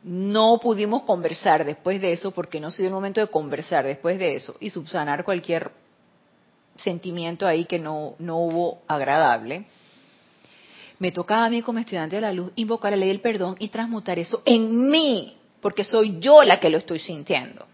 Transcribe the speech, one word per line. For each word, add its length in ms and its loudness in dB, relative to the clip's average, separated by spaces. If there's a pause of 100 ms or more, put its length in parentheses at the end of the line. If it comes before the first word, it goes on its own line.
No 580 2
pudimos 420 -2
conversar 640 0
después 340 -4
de 140 0
eso 180 -6
porque 280 -8
no 120 -10
se 120 -4
dio 40 0
el 60 -2
momento 260 -4
de 80 2
conversar 580 -2
después 340 -2
de 160 0
eso 240 -12
y 100 -10
subsanar 560 -6
cualquier 460 -4 (1080)
sentimiento 640 -6
ahí 200 2
que 140 -4
no, 400 -8
no 180 -6
hubo 500 -2
agradable. 760 0 (1300)
Me 120 -2
tocaba 340 0
a 40 2
mí 120 -2
como 180 -4
estudiante 380 -6
de 40 -2
la 120 -4
luz 220 -6
invocar 360 -2
la 60 0
ley 120 2
del 120 -2
perdón 380 -2
y 100 -8
transmutar 500 -6
eso 260 -6
en 440 4
mí, 460 2 (260)
porque 220 -2
soy 360 0
yo 240 12
la 160 8
que 100 4
lo 80 2
estoy 220 -4
sintiendo. 760 -6